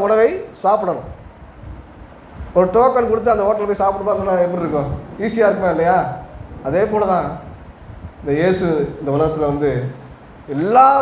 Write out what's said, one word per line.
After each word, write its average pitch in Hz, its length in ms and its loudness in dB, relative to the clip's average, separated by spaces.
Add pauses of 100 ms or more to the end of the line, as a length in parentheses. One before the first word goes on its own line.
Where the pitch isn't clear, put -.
உணவை 220 240 4 (320)
சாப்பிடணும். 185 480 0 (1500)
ஒரு 180 160 4
டோக்கன் 240 360 4
கொடுத்து 220 240 2
அந்த 202 120 2
ஹோட்டலில் 208 240 0
போய் 202 120 -2
சாப்பிட்டு 196 260 0
பார்க்கணும், 196 360 0
எப்படி 175 200 -2
இருக்கும்? 147 260 -2 (300)
ஈஸியா 214 280 2
இருக்குமா 190 260 2
இல்லையா? 170 220 2 (720)
அதே 160 140 2 (100)
போல 208 140 2
தான் 175 220 0 (920)
இந்த 147 200 -4
இயேசு 185 260 2 (340)
இந்த 139 160 -6
உலகத்துல 151 360 0
வந்து 143 180 0 (840)
எல்லா 214 300 4 (160)